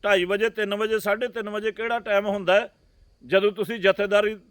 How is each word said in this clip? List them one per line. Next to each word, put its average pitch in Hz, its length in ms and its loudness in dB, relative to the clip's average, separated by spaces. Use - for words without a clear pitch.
ਢਾਈ 196 220 2
ਵਜੇ, 208 240 0
ਤਿੰਨ 202 260 -4
ਵਜੇ, 220 240 -2
ਸਾਢੇ 214 280 -2
ਤਿੰਨ 208 220 -8
ਵਜੇ 214 220 -4
ਕਿਹੜਾ 233 280 -6
ਟਾਈਮ 208 260 0
ਹੁੰਦਾ 196 360 2
ਹੈ, 247 60 -8
ਜਦੋਂ 196 280 2
ਤੁਸੀਂ 208 280 -4
ਜਥੇਦਾਰੀ 202 560 2